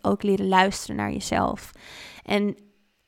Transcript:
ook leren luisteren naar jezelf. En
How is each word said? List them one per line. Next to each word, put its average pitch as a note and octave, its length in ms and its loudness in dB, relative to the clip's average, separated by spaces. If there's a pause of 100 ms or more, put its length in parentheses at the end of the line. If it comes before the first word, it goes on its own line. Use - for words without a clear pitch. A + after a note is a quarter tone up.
ook G3+ 180 2
leren G3 260 2
luisteren F#3+ 480 2
naar G#2 160 -4
jezelf. - 580 -2 (540)
En G3+ 320 0 (520)